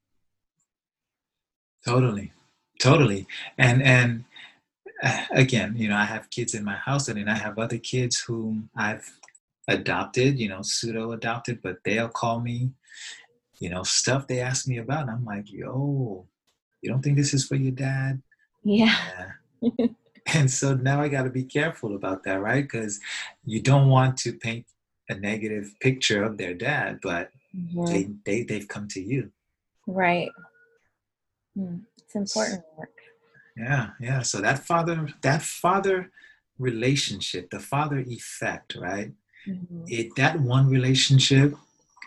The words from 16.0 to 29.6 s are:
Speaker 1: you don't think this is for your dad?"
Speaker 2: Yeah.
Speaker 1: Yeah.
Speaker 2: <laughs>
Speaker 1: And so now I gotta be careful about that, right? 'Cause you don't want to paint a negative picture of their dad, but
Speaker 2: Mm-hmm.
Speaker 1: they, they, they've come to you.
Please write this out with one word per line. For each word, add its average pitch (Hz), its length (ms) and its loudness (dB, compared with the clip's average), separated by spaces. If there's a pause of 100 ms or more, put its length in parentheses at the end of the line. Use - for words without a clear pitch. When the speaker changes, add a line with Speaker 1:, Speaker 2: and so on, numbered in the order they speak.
Speaker 1:
you 110 80 -6
don't 127 120 0
think 143 160 2
this 143 160 2
is 135 140 2
for 139 80 -2
your 131 160 0
dad?" 135 500 -2 (420)
Speaker 2:
Yeah. 220 320 6 (680)
Speaker 1:
Yeah. 233 320 2
Speaker 2:
<laughs> - 40 -20 (360)
Speaker 1:
And 147 160 4
so 135 240 0
now 135 280 2
I 147 80 0
gotta 131 200 -2
be 127 140 -2
careful 147 520 -2
about 95 280 -6
that, 95 180 -2
right? 131 260 0
'Cause 110 340 -6 (440)
you 110 160 -2
don't 135 280 6
want 131 300 6
to 117 120 -2
paint 117 340 -8 (440)
a 113 60 -6
negative 104 680 -4
picture 127 420 2
of 107 140 -4
their 90 160 -6
dad, 107 500 -4
but 90 260 -4 (260)
Speaker 2:
Mm-hmm. 175 300 -4
Speaker 1:
they, 101 240 0 (160)
they, 107 180 -2
they've 107 240 -8
come 104 200 -10
to 101 140 -10
you. 113 300 -4 (540)